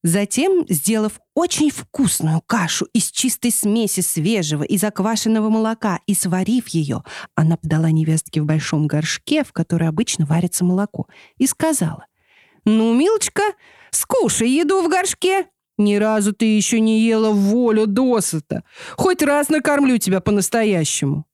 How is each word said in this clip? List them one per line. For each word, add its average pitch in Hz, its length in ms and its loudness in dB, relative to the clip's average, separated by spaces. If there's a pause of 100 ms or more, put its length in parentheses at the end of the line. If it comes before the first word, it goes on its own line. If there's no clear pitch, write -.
Затем, 254 640 0
сделав 214 500 -2 (140)
очень 311 380 0
вкусную 165 760 -2
кашу 190 480 -2
из - 160 0
чистой - 400 -2
смеси 214 520 0
свежего 160 600 -2
и 196 160 -2
заквашенного 214 720 0
молока 220 560 0
и 208 80 -2
сварив 190 540 -2
её, 147 340 -2 (320)
она 160 240 2
подала 160 320 0
невестке 160 500 0
в 151 60 -2
большом 151 400 0
горшке, 156 580 -2
в - 80 -8
который 165 360 -2
обычно 156 400 -2
варится 175 360 -2
молоко, 185 440 -2 (320)
и 262 80 2
сказала: 262 580 -2 (600)
"Ну, 220 280 2
милочка, 392 480 0 (480)
скушай 277 580 0
еду 330 360 2
в 339 60 0
горшке. 370 580 0 (320)
Ни 208 160 2
разу 214 380 0
ты 226 120 -2
ещё 214 320 2
не 220 240 2
ела 220 300 2
в 208 60 2
волю 220 500 2
досыта. 202 760 -2 (340)
Хоть 359 260 2
раз 285 260 2
накормлю 285 480 2
тебя 190 220 0
по-настоящему". 185 1160 0